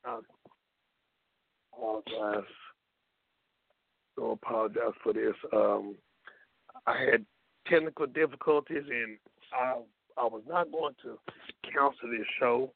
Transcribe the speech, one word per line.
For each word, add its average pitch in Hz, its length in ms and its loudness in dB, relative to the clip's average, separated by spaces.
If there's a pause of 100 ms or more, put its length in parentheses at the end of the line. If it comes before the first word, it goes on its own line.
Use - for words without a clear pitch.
I 117 100 -6 (1600)
apologize. 110 720 -4 (1700)
So 117 140 -4
apologize 110 720 -2
for 110 100 0
this. 110 220 2 (180)
Um, 101 440 2 (880)
I - 120 0
had 127 280 4 (400)
technical 160 400 4
difficulties, 147 800 0
and 113 300 -4 (340)
I, 127 220 0 (420)
I 131 80 0
was 113 240 -2
not 165 240 0
going 151 300 -2
to 117 160 -12 (460)
cancel 139 460 0
this 113 160 -4 (140)
show. 127 360 2